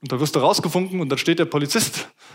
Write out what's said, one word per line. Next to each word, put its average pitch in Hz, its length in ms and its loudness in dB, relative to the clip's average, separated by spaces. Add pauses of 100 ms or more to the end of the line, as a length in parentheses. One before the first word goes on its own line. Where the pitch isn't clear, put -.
und 131 120 -6
dann 127 60 -2
wirst 147 160 0
du 147 60 4
rausgewunken 185 600 2
und 151 80 -2
dann 135 100 0
steht 165 200 0
der 170 60 4
Polizist 151 640 -2 (260)